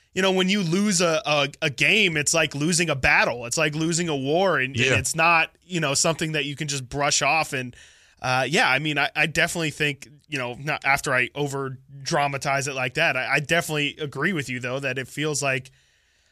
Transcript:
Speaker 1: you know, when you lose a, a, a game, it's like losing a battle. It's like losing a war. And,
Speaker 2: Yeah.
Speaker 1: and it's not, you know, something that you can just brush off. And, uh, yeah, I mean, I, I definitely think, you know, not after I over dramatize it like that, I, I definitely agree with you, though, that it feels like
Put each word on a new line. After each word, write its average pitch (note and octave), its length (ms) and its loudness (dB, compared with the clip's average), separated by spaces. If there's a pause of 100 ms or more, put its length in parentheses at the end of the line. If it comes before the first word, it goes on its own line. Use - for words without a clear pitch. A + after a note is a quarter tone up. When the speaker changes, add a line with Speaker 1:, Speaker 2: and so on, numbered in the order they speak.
(140)
Speaker 1:
you F#3 100 0
know, F#3+ 80 4
when F#3 180 2
you G3+ 140 2
lose F#3 360 2
a, E3 280 2
a, D3 200 2 (140)
a D#3+ 80 0
game, E3 480 2
it's D3 160 0
like D#3+ 220 0
losing D#3+ 340 0
a D3 60 0
battle. D3 500 2
It's A#2+ 120 -4
like D#3 180 0
losing E3 340 -2
a D3 60 0
war. D#3 420 2
And, C3 180 -2
Speaker 2:
Yeah. A#2+ 180 2
Speaker 1:
and A2 60 2
it's - 160 -4
not, D#3+ 360 2 (120)
you F3 160 -4
know, C#3+ 140 0
something D#3+ 380 0
that D3 140 -2
you C#3+ 100 -6
can D#3 120 -8
just C3+ 220 -8
brush C#3+ 320 0
off. D3+ 320 0
And, B2+ 220 -6 (480)
uh, B2+ 260 0
yeah, G3 180 4
I C3+ 120 4
mean, D3+ 180 -2
I, C#3+ 180 0
I D#3 120 2
definitely E3 420 0
think, C#3+ 380 -4 (200)
you C#3+ 120 -6
know, B2 160 -4
not C#3 300 -6
after C#3 280 2
I B2+ 220 2
over C3+ 420 -4 (240)
dramatize C#3 640 -2
it C#3+ 60 -6
like C3 220 -4
that, D3 200 2
I, B2+ 200 -2
I D3+ 60 4
definitely D3+ 580 0
agree D3+ 340 -2
with C#3+ 160 -4
you, B2 100 -6
though, B2+ 200 -4
that C3+ 180 -4
it B2+ 100 -8
feels D3 360 -4
like C3 260 -2 (640)